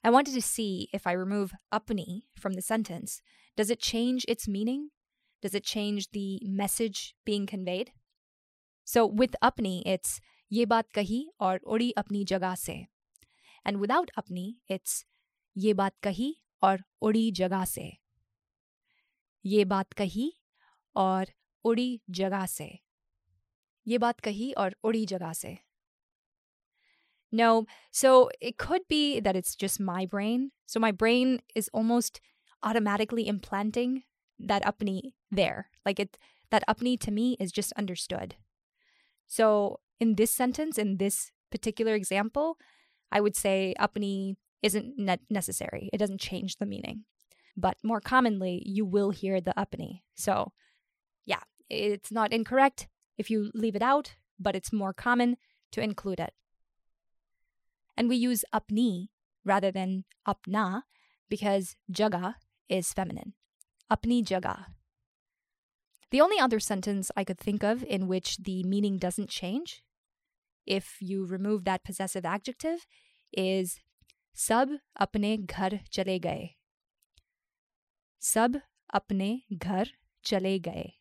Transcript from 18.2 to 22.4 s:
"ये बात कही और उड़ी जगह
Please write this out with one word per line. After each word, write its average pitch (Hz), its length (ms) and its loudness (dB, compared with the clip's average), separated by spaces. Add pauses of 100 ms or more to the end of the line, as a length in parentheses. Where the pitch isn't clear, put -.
"ये 202 200 4
बात 196 280 0
कही 208 480 -4 (560)
और 190 300 2 (380)
उड़ी 240 460 2
जगह 190 360 -2